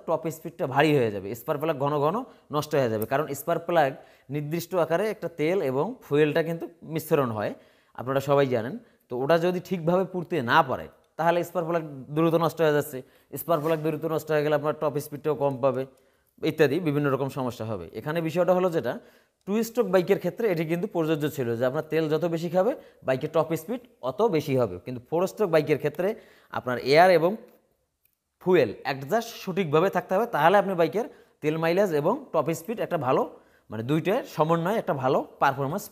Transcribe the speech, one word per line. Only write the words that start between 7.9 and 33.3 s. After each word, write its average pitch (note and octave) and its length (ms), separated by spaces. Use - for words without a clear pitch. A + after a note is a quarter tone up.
আপনারা C3+ 300
সবাই C#3+ 260
জানেন। A#2 180
তো - 120
ওটা D#3 140
যদি F3+ 140
ঠিকভাবে F3+ 340
পুড়তে F3 220
না D#3 80
পারে, E2 180
তাহলে E3+ 180
স্পার্ক E3+ 200
প্লাগ E3+ 140
দ্রুত E3 280
নষ্ট D#3 220
হয়ে D3+ 120
যাচ্ছে। C3+ 200
স্পার্ক D#3+ 240
প্লাগ D#3+ 200
দ্রুত D3+ 280
নষ্ট D3+ 200
হয়ে D3+ 120
গেলে D3+ 140
আপনার D3 220
টপ D3 120
স্পিডটাও D3 360
কম C#3 120
পাবে, C3 200
ইত্যাদি D#3 360
বিভিন্ন D3 260
রকম C3 240
সমস্যা A#2 340
হবে। F2+ 140
এখানে E3+ 280
বিষয়টা F3 300
হলো F3+ 200
যেটা B2 160
টু G3 60
স্ট্রোক A3+ 260
বাইকের F#3 300
ক্ষেত্রে F3+ 300
এটি D#3+ 180
কিন্তু F3 240
প্রযোজ্য D#3 300
ছিল B2+ 100
যে B2+ 100
আপনার D3+ 220
তেল D#3+ 120
যত D#3 100
বেশি E3 200
খাবে, G3 160
বাইকের C3 280
টপ D#3 140
স্পিড B3 200
অত C3+ 100
বেশি C#3+ 260
হবে। F#2+ 140
কিন্তু B2+ 140
ফোর E3 120
স্ট্রোক G3+ 220
বাইকের D3+ 300
ক্ষেত্রে F3 240
আপনার A#2+ 200
এয়ার E3+ 260
এবং E3+ 140
ফুয়েল D3+ 300
অ্যাডজাস্ট C#3 440
সঠিকভাবে E3+ 520
থাকতে F3+ 200
হবে, A3+ 100
তাহলে D#3+ 260
আপনি F#3+ 200
বাইকের E3 240
তেল D3+ 220
মাইলেজ F3+ 260
এবং F3+ 120
টপ C#3+ 140
স্পিড A3+ 260
একটা F3 120
ভালো, D#3 140